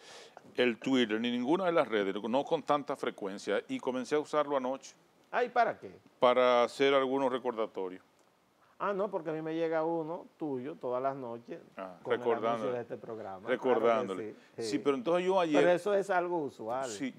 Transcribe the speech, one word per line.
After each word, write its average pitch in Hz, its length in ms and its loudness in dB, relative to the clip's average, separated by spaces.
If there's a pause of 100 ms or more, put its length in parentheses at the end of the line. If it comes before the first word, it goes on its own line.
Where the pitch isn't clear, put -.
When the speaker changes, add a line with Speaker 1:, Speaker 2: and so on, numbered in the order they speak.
(560)
Speaker 1:
el 123 220 2
Twitter 120 420 2
ni 120 100 0
ninguna 147 360 0
de 170 60 2
las 151 160 2
redes, 101 260 0 (140)
no 135 160 0
con 156 180 -2
tanta 147 340 -2
frecuencia, 101 720 -4
y 131 100 -4
comencé 127 380 -4
a - 20 2
usarlo 147 380 -2
anoche. 131 380 -6 (360)
Speaker 2:
Ay, 233 180 0
¿para 220 300 0
qué? 98 140 -16 (260)
Speaker 1:
Para 123 460 6
hacer 139 280 4
algunos 135 380 2
recordatorios. 110 720 -4 (800)
Speaker 2:
Ah, 196 120 -2
no, 196 180 -2
porque 165 200 -6
a - 20 -4
mí 160 100 -6
me 160 120 -6
llega 160 300 0
uno 165 420 -4 (100)
tuyo 139 380 -6
todas 127 260 -4
las 135 140 -2
noches 123 460 -10 (160)
Speaker 1:
Ah, 92 260 -12
Speaker 2:
con 123 120 -2
el 113 40 2
Speaker 1:
recordando. 117 300 0
Speaker 2:
anuncio 113 240 -2
de 123 80 -4
este 123 160 -10
programa. 107 520 -10
Speaker 1:
Recordándole. 113 840 2
Speaker 2:
Claro - 60 -20 (180)
que 117 60 -8
sí, 113 80 -6
Speaker 1:
Sí, 101 80 2
Speaker 2:
sí. 107 40 -8
Speaker 1:
pero 139 140 2
entonces 170 300 0
yo 190 120 2
ayer 156 240 4
Speaker 2:
Pero 175 80 6
eso 180 240 2
es 196 160 0
algo 175 280 0
usual. 127 500 -6
Speaker 1:
Sí, 120 300 -6